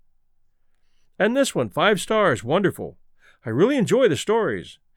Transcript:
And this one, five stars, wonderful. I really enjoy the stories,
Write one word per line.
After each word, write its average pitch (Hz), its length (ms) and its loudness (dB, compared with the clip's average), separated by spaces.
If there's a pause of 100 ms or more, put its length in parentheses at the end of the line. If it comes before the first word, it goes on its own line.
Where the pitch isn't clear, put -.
(1200)
And 226 180 2
this 277 200 0
one, 117 140 -2
five 185 300 0
stars, 190 440 0
wonderful. 156 540 -2 (460)
I 117 60 -8
really 196 260 2
enjoy 220 320 2
the 143 80 0
stories, 160 640 -4 (160)